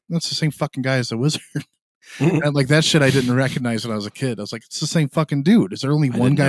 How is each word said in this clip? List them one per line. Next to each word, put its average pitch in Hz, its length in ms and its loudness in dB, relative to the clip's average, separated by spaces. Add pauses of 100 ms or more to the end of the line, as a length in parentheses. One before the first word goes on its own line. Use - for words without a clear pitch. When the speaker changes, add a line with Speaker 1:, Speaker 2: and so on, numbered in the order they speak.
Speaker 1:
"That's 170 220 -4
the - 60 -6
same 156 160 -2
fucking 135 320 -6
guy 135 140 0
as 123 120 -2
the 113 80 -4
wizard." 147 240 0 (140)
<laughs> - 120 -8 (520)
Speaker 2:
Mm-hmm. 151 240 2
Speaker 1:
And, 147 100 0
like, 139 140 0
that 151 160 4
shit 160 180 2
I 135 80 4
didn't 123 240 2
recognize 123 520 -2
when 113 80 -6
I - 20 -4
was 104 100 -6
a 107 60 -10
kid. 123 260 -6
I 104 60 -10
was 101 80 -10
like, 113 140 -12
"It's - 160 -12
the 156 60 -2
same 156 220 0
fucking 151 340 -2
dude. 151 300 4
Is - 80 -8
there 135 120 -2
only 151 200 2
Speaker 3:
I - 40 -4
Speaker 1:
one 127 180 4
Speaker 3:
didn't - 20 2
Speaker 1:
guy 143 120 4